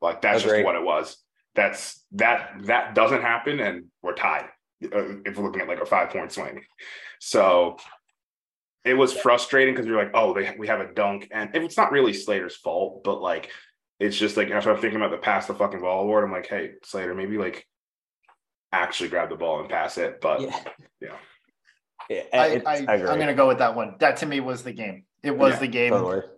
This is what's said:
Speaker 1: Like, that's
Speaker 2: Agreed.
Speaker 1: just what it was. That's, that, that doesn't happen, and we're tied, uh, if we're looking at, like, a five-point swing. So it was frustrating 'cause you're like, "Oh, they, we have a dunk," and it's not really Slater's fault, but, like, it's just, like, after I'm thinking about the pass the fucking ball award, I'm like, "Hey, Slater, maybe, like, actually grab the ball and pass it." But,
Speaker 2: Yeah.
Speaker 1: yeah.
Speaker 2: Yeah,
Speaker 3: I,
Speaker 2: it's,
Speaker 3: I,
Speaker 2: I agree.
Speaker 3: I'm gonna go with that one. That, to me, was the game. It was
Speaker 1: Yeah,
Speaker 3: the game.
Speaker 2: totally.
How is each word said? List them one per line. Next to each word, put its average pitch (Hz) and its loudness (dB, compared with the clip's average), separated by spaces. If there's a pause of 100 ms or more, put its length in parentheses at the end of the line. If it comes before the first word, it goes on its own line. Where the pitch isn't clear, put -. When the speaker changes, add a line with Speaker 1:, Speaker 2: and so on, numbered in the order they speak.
Speaker 1:
Like, 85 0
that's 107 4
Speaker 2:
Agreed. 107 6
Speaker 1:
just 101 4
what 87 2
it 85 -2
was. 78 -2 (380)
That's, - -2
that, 113 2
that 113 0
doesn't 117 4
happen, 120 -2
and 90 -4 (180)
we're 90 -4
tied, 78 -2 (360)
uh, 82 -10 (360)
if 101 -8
we're 101 -2
looking 92 -6
at, 85 -8
like, 87 -6
a 85 -2
five-point 90 -2
swing. 69 -10 (580)
So 87 4 (1080)
it 127 4
was 131 6
frustrating 131 4
'cause 117 -4
you're 113 0
like, 101 -4
"Oh, 107 2
they, 98 -2
we 107 -8
have 107 0
a 95 -10
dunk," 101 -2
and 107 -8
it's 160 -4
not 185 2
really 131 4
Slater's 98 -4
fault, 90 -4
but, 98 -2
like, 82 -4 (500)
it's 101 0
just, 107 0
like, 101 0
after 104 2
I'm - 0
thinking 110 -2
about 101 0
the 82 -6
pass 98 0
the 101 -6
fucking 98 -2
ball 92 -2
award, 104 2
I'm 98 -4
like, 92 -6
"Hey, 87 -6 (120)
Slater, 92 -8
maybe, 98 -6
like, 95 -6 (1080)
actually 87 -4
grab 82 -2
the 80 -10
ball 80 -2
and 73 -12
pass 78 -4
it." 82 -6
But, - 0
Speaker 2:
Yeah. - -6 (400)
Speaker 1:
yeah. - -14 (920)
Speaker 2:
Yeah, 104 -6 (120)
Speaker 3:
I, 127 6
Speaker 2:
it's, 120 -2
Speaker 3:
I, 151 0 (140)
Speaker 2:
I 107 4
agree. 90 -2
Speaker 3:
I'm - 0
gonna - 0
go 135 6
with 123 2
that 117 2
one. 107 -6
That, 147 4
to 165 -4
me, 143 -2
was 127 -6
the 123 -10
game. 98 -10 (180)
It 143 -2
was 135 6
Speaker 1:
Yeah, 117 -4
Speaker 3:
the 135 0
game. 120 2
Speaker 2:
totally. 95 2 (180)